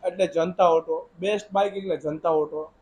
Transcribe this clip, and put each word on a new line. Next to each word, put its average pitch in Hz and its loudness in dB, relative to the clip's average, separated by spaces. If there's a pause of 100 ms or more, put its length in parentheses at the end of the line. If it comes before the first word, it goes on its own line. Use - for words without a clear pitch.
એટલે 180 0
જનતા 175 2
ઓટો, 165 0 (100)
બેસ્ટ 202 -2
બાઇક 202 2
એટલે 190 -4
જનતા 156 -4
ઓટો 151 -2 (100)